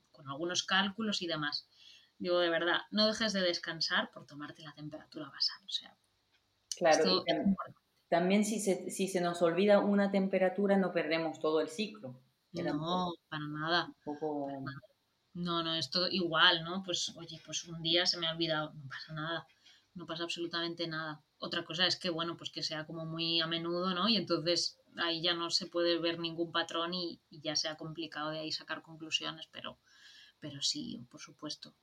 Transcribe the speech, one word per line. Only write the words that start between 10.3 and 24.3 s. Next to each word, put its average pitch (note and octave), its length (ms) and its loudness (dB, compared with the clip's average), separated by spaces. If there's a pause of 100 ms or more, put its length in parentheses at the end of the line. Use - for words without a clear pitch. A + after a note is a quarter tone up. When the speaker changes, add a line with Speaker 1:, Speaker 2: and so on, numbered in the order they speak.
Speaker 2:
no F3+ 160 4
perdemos D#3+ 460 0
todo D#3 220 4
el D3 80 -2
ciclo. C3 520 -6 (340)
Era E3 180 0
un D3+ 100 -2
Speaker 1:
No, - 20 -4
Speaker 2:
poco, F3+ 300 0 (140)
Speaker 1:
para D3+ 180 -6
nada, D#3+ 400 0
Speaker 2:
un - 160 -14
poco D3 260 -4 (160)
Speaker 1:
para C#3 200 -6
nada. C3+ 160 -8 (520)
No, F3 300 -2
no, E3 120 -2
esto F3 340 0
igual, E3+ 540 4
¿no? F#3 200 -4
Pues, F3+ 340 -4
oye, D#3+ 280 -14
pues - 200 -8
un E3 180 -10
día E3+ 220 4
se F3 140 2
me E3 80 -2
ha D#3+ 60 0
olvidado, D#3 400 0
no C#3+ 160 -14
pasa - 240 -12
nada, D#3 340 -6 (480)
no E3+ 120 -12
pasa E3 160 -6
absolutamente E3+ 640 -4
nada. D#3 360 -6 (160)
Otra E3+ 260 -4
cosa F3 220 2
es E3+ 100 0
que, F3+ 120 -4
bueno, E3 280 -2
pues - 140 -12
que D#3 120 -8
sea D#3 240 -6
como E3 180 -8
muy E3 360 2
a D#3+ 60 2
menudo, E3+ 460 -2
¿no? F3+ 160 2
Y A3 80 6
entonces E3+ 600 0 (180)